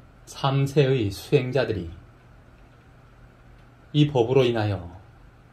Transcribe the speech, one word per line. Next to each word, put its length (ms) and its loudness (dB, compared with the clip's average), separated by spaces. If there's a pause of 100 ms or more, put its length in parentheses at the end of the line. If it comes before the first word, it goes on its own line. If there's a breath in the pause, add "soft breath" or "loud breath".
(260)
삼세의 880 0
수행자들이 800 -2 (2000)
이 140 4
법으로 360 2
인하여 560 -2 (540)